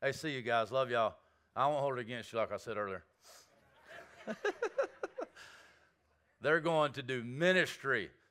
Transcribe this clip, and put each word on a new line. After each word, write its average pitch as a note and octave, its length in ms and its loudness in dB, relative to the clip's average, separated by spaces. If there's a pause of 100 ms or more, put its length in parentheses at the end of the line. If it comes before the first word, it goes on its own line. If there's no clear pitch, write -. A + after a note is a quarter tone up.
Hey, C3+ 80 2
see C#3+ 240 -4
you B2+ 80 -6
guys. A2+ 300 2
Love C3 180 2
y'all. A2+ 260 2 (380)
I C3 120 2
won't D3 140 0
hold C3+ 180 0
it - 20 -4
against A#2 320 -8
you A2+ 80 0
like F#2+ 100 2
I G#2 60 -4
said G#2+ 200 -6
earlier. F#2+ 280 -4 (1200)
<laughs> A3 80 -6 (2000)
They're D#3 200 4
going D3+ 340 2
to C3+ 80 -8
do B2 200 -4
ministry. C3+ 880 2 (200)